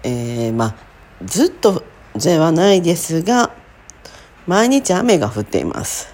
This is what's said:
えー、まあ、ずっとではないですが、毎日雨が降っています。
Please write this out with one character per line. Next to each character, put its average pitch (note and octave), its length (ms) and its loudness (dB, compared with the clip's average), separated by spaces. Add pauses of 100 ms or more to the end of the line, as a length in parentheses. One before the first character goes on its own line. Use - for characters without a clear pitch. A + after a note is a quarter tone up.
え A#2+ 460 -4
ー、 A2+ 40 -4
ま A2+ 120 0
あ、 A2 100 -6 (480)
ず G3 220 0
っ F#4 60 2
と G3 320 0 (340)
で E3+ 200 2
は D#3+ 140 4
な F#3 220 4
い F#3+ 80 4
で E3+ 160 0
す D#3+ 240 -4
が、 A#3 300 0 (960)
毎 G3+ 200 2
日 C4+ 260 2
雨 F#3 260 2
が A2+ 100 -2
降 G#2+ 100 -6
っ G#2 60 -4
て - 140 -2
い C2+ 40 -4
ま - 220 -8
す。 - 280 -12